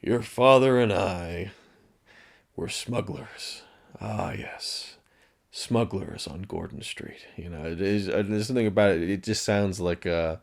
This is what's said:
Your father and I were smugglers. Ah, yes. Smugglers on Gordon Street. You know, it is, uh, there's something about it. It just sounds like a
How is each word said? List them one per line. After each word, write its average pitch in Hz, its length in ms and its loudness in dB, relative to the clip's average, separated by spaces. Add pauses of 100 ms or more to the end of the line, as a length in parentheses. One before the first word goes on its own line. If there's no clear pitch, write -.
Your 117 200 0
father 131 580 8
and 120 120 4
I 92 600 -2 (1040)
were 85 140 -6
smugglers. - 920 -6 (380)
Ah, 107 320 -4
yes. - 640 -10 (540)
Smugglers - 760 -4
on 80 160 -10
Gordon - 380 -10
Street. - 440 -14 (120)
You 85 120 -12
know, 80 160 -12
it 85 160 -6
is, 98 280 0
uh, 104 160 2
there's 107 220 0
something 123 200 2
about 104 240 4
it. 85 180 2
It 95 140 -2
just 107 200 -2
sounds 101 360 2
like 87 260 -2
a 82 380 0